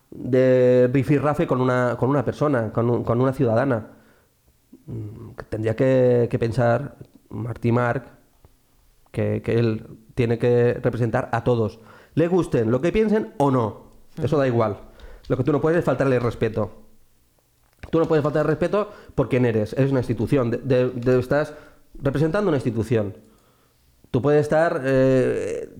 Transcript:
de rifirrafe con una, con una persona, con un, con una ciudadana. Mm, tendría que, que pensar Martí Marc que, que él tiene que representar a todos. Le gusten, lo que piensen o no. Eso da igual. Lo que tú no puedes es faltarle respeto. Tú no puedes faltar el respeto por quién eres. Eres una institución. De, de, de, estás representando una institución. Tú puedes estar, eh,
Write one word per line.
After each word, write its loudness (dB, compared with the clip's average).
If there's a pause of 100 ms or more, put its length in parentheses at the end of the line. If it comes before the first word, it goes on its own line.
(140)
de 4
rifirrafe 0
con 0
una, 0
con 0
una 0
persona, -2
con 0
un, 0
con 0
una 2
ciudadana. 0 (920)
Mm, -14 (180)
tendría -4
que, 2
que -4
pensar -2 (340)
Martí -4
Marc -2 (1080)
que, -2
que -2
él -2 (280)
tiene 0
que 2
representar -2
a -4
todos. 0 (340)
Le 2
gusten, 0
lo 0
que 0
piensen 0
o 2
no. -2 (380)
Eso 0
da 2
igual. 0 (500)
Lo 0
que -2
tú 2
no 2
puedes 2
es 0
faltarle 2
respeto. -2 (1200)
Tú 0
no 2
puedes 2
faltar 0
el 0
respeto -2 (240)
por 0
quién 2
eres. 0
Eres 0
una 0
institución. 0
De, -2
de, 2
de, 0
estás -2 (400)
representando -2
una 2
institución. -2 (920)
Tú 0
puedes 4
estar, 0
eh, 0